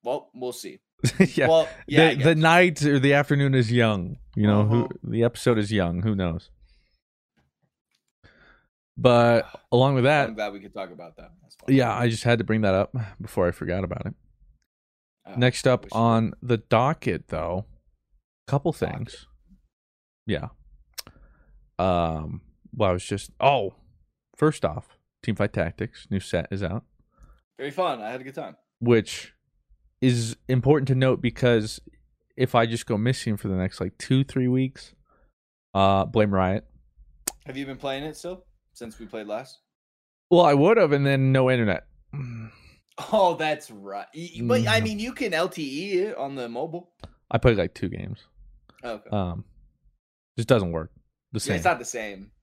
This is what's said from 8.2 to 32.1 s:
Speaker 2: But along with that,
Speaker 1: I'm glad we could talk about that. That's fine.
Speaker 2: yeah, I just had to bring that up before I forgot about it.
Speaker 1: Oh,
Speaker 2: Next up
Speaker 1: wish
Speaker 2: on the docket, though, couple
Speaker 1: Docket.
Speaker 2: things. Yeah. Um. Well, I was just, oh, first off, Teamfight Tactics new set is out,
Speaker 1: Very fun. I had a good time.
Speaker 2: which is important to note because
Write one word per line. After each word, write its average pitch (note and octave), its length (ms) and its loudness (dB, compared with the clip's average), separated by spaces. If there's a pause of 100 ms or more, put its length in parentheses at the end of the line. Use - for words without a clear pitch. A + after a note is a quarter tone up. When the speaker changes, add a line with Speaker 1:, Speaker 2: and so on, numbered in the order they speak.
Speaker 2:
But A#2+ 520 4 (240)
along C3 220 4
with B2 100 2
that, C#3+ 240 2
Speaker 1:
I'm A2 60 -12
glad G#2 180 -6
we G2+ 80 -14
could F#2+ 140 -20
talk F#2+ 160 -12
about E2+ 260 -20
that. - 140 -20 (120)
That's - 140 -20
fine. - 180 -2
Speaker 2:
yeah, A#2+ 220 2
I A#2+ 120 0
just A2+ 160 -4
had A#2+ 140 4
to A2 60 -2
bring A2 180 0
that F#2+ 120 2
up G2 200 0 (260)
before F2 280 0
I - 20 2
forgot F2 340 -6
about - 220 -8
it. - 80 -10 (1120)
Speaker 1:
Oh, - 100 -18
Speaker 2:
Next B2 300 2
up B2 180 4
Speaker 1:
wish - 80 -16
Speaker 2:
on A2+ 500 2
the A#2+ 160 0
docket, A#2+ 680 -2
though, E2+ 360 -6 (840)
couple C#3+ 260 -2
Speaker 1:
Docket. - 240 -6
Speaker 2:
things. - 300 -14 (1000)
Yeah. G2 220 -4 (1300)
Um. E2 640 -2 (320)
Well, G2+ 160 0
I - 20 0
was F2+ 120 -4
just, - 260 -8 (100)
oh, B2+ 340 2 (640)
first - 280 0
off, D#2+ 320 -8 (280)
Teamfight G#2 280 -2
Tactics - 580 -6
new G2 100 -2
set - 300 -4
is G2 120 -6
out, F#2 220 -6 (720)
Speaker 1:
Very C#3 140 -10
fun. D#3 280 -4
I G#2+ 100 -10
had B2+ 100 -10
a B2+ 40 -18
good C3+ 100 -16
time. C#3 220 -14 (240)
Speaker 2:
which A#2+ 520 0 (680)
is A#2+ 360 0 (120)
important C3 400 2
to C3+ 60 2
note C3 260 2
because A#2 600 0 (560)